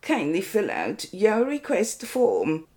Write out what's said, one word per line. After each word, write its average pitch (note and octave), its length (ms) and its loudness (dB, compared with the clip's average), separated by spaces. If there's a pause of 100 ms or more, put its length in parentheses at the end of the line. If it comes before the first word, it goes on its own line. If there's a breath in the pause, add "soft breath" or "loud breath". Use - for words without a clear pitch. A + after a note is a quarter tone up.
Kindly F3 400 0
fill G#3+ 300 0
out - 420 -6
your G#3+ 320 4
request C4+ 640 -2
form D#3+ 600 0 (100)